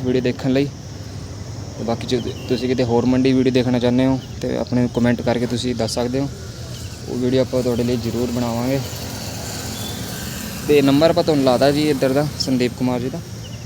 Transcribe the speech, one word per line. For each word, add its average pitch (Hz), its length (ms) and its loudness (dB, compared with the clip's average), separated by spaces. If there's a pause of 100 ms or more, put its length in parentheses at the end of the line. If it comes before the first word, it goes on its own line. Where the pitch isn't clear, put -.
ਵੀਡੀਓ 127 180 2
ਦੇਖਣ 123 280 0
ਲਈ। 139 140 4 (1120)
ਤੇ 113 60 -6
ਬਾਕੀ 117 220 -4
ਜੇ 120 140 0 (280)
ਤੁਸੀਂ 123 200 0
ਕਿਤੇ 127 160 2
ਹੋਰ 117 220 4
ਮੰਡੀ 127 260 4
ਵੀਡੀਓ 131 200 4
ਦੇਖਣਾ 123 260 2
ਚਾਹੁੰਦੇ 123 280 4
ਹੋ 131 120 2 (240)
ਤੇ 127 140 -2
ਆਪਣੇ 123 380 2
ਕੁਮੈਂਟ 120 280 2
ਕਰਕੇ 120 240 0
ਤੁਸੀਂ 120 280 -2
ਦੱਸ 113 200 -2
ਸਕਦੇ 123 260 0
ਹੋ, 143 80 -2 (800)
ਉਹ - 80 -6
ਵੀਡੀਓ 127 260 2
ਆਪਾਂ 127 200 0
ਤੁਹਾਡੇ 120 220 0
ਲਈ 123 120 2
ਜ਼ਰੂਰ 117 340 -2
ਬਣਾਵਾਂਗੇ। 120 500 0 (1900)
ਤੇ 147 140 8
ਨੰਬਰ 143 280 6
ਆਪਾਂ 170 140 2
ਤੁਹਾਨੂੰ 151 200 4
ਲਾ 127 140 6
ਦਾਂ 135 140 6
ਜੀ 151 180 2
ਇੱਧਰ 135 220 2
ਦਾ, 147 140 2 (120)
ਸੰਦੀਪ 123 400 0
ਕੁਮਾਰ 127 220 -2
ਜੀ 127 100 -4
ਦਾ, 165 100 -8 (440)